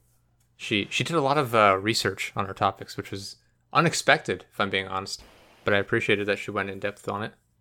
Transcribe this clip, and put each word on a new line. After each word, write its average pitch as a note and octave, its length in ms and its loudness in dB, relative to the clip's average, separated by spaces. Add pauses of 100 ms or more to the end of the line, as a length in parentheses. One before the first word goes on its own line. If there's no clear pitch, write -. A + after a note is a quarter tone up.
(560)
She, G2+ 360 -2
she - 120 0
did E3+ 120 -4
a D#3+ 60 2
lot C#3 180 2
of, A#2+ 160 -2
uh, G2+ 260 6
research G#2 540 -2
on G2+ 100 -2
our F#2+ 80 -8
topics, - 420 -2
which - 160 -10
was G2 260 -12 (360)
unexpected, D3 800 2
if - 80 -4
I'm G2+ 80 0
being F#2+ 180 -2
honest. F#2+ 360 -8 (420)
But G#2+ 80 2
I G2+ 60 6
appreciated G#2 480 0
that G2 120 0
she - 120 -8
went G2 180 -2
in G2 100 -10
depth G2+ 300 -6
on G#2 140 -4
it. - 100 -10 (280)